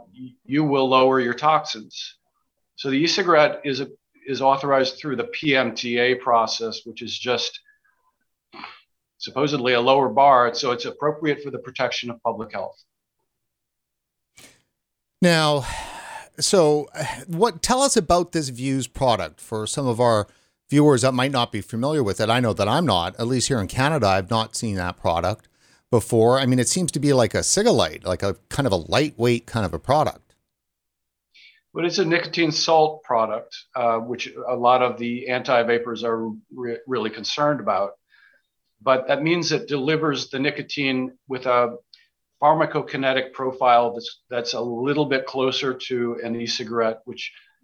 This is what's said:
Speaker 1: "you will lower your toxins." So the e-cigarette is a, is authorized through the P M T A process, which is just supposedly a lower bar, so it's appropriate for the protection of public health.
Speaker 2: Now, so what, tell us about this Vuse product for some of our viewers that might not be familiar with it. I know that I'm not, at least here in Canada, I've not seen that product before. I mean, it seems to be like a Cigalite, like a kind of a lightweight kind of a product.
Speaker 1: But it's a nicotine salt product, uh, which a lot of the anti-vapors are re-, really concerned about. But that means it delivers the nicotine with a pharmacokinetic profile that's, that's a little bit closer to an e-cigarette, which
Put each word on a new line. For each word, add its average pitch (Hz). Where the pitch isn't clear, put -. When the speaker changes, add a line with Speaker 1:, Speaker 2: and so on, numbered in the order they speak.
Speaker 1:
"you 143
will 135
lower 131
your 120
toxins." 151
So -
the 135
e-cigarette 165
is 135
a, 135
is 131
authorized 135
through 139
the 117
P 143
M 120
T 120
A 123
process, 113
which 117
is 104
just -
supposedly 135
a 120
lower 135
bar, 123
so 131
it's 123
appropriate 147
for 139
the 123
protection 123
of 117
public 110
health. -
Speaker 2:
Now, 156
so 151
what, 175
tell 254
us 277
about 175
this 156
Vuse 131
product 101
for 107
some 139
of 117
our 113
viewers 143
that 131
might 127
not 123
be 107
familiar 135
with 98
it. 107
I 117
know 117
that 101
I'm 156
not, 92
at 117
least 123
here 131
in 95
Canada, 135
I've 95
not 110
seen 110
that 90
product 87
before. 120
I 135
mean, 127
it 117
seems 180
to 156
be 143
like 123
a 101
Cigalite, 104
like 90
a 98
kind -
of 117
a 98
lightweight 117
kind 113
of 85
a 82
product. -
Speaker 1:
But 165
it's 170
a 190
nicotine 165
salt 156
product, 113
uh, 117
which 117
a 123
lot 123
of 117
the 120
anti-vapors 120
are 113
re-, 117
really 117
concerned 147
about. 101
But 127
that 139
means 170
it -
delivers 143
the 135
nicotine 131
with 127
a 123
pharmacokinetic 143
profile 123
that's, -
that's 120
a 131
little 127
bit 131
closer 131
to 120
an 117
e-cigarette, 117
which -